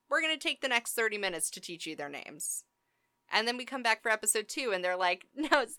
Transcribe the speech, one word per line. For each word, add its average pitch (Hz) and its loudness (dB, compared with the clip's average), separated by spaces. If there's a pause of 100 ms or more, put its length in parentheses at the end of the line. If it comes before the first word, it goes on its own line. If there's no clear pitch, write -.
We're 302 2
gonna 311 0
take - -4
the 285 0
next 240 0
thirty 214 2
minutes 180 -2
to 185 -10
teach 165 -10
you 160 -6
their 143 -8
names." - -8 (640)
And 220 2
then 240 0
we 247 -6
come 262 -6
back 220 2
for 233 2
episode 214 2
two, 254 -2
and 180 0
they're 180 2
like, 180 2
"No, 294 4
s-, 226 -2